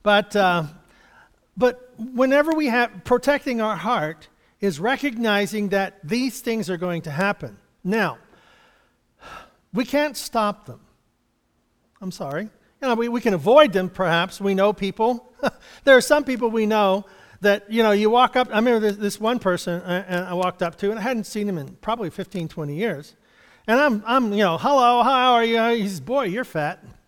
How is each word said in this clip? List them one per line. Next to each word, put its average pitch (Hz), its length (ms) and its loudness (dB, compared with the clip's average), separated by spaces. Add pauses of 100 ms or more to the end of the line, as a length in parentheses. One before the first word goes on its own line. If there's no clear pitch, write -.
But, 208 320 2
uh, 180 300 2 (920)
but 247 400 0
whenever 262 560 0
we 311 140 0
have, 233 360 -2
protecting 247 560 0
our 214 160 -2
heart 165 540 -4 (320)
is 185 180 -2
recognizing 220 920 -2
that 196 380 -2
these 240 340 -4
things 226 280 -4
are 185 80 -4
going 170 260 -4
to 160 80 -10
happen. 156 460 -4 (260)
Now, 185 340 -2 (1600)
we 233 120 -2
can't 285 320 -2
stop 208 480 -4
them. 113 160 -18 (1200)
I'm 185 100 -10
sorry. 151 320 -8
You - 440 -12
know, 240 80 2
we, 233 120 -2
we 240 140 -2
can 220 120 0
avoid 208 400 6
them, 185 160 -2
perhaps. 175 520 -2
We 196 120 0
know 196 200 2
people. 220 520 -4 (160)
<laughs> 269 80 -2 (360)
There 269 100 10
are 247 60 8
some 294 240 2
people 247 240 -2
we 220 160 0
know 208 400 2 (340)
that, 208 320 0
you 226 100 2
know, 220 100 4
you 208 180 2
walk 240 260 4
up, 254 160 0
I - 60 0
remember 233 240 2
this, 208 160 0
this 208 220 -6
one 226 200 -2
person, 180 420 -2
uh, 180 260 -4
and 180 180 -4
I 185 80 -8
walked 180 280 -2
up 170 180 -4
to, 202 100 -2
and 185 100 -6
I - 20 -8
hadn't 226 220 -4
seen 208 240 -6
him 190 100 -4
in 143 200 -10
probably 220 320 -6
fifteen, 175 400 -10
twenty 147 260 -10
years. 170 400 -6 (500)
And 233 140 2
I'm, 254 260 0
I'm, 233 280 0
you 208 100 2
know, 165 140 2
"Hello, 247 440 4
how 254 340 4
are 233 100 4
you?" 226 360 2
He 196 60 -2
says, 185 140 -6
"Boy, 247 240 -2
you're 202 180 -4
fat." 156 400 -6 (240)